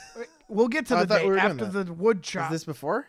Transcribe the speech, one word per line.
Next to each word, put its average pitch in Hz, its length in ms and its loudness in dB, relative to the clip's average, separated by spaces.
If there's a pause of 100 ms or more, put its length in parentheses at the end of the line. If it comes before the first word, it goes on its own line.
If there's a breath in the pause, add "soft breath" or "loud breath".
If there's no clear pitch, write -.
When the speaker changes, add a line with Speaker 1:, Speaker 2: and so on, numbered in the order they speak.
(160)
Speaker 1:
<laughs> - 320 -18
Speaker 2:
we'll 226 200 2
get 277 180 -2
to 247 80 2
Speaker 1:
Oh, - 40 4
I - 40 4
Speaker 2:
the 190 60 2
Speaker 1:
thought 214 100 4
Speaker 2:
date 160 60 2
Speaker 1:
we 196 60 2
were 190 100 4
doing 202 100 4
Speaker 2:
after 165 160 -4
Speaker 1:
that. 196 180 -4
Speaker 2:
the 175 80 -10
wood 185 320 0
Speaker 1:
Is - 60 -10
Speaker 2:
chop. 165 220 -4
Speaker 1:
this 160 120 -4
before? 165 440 -4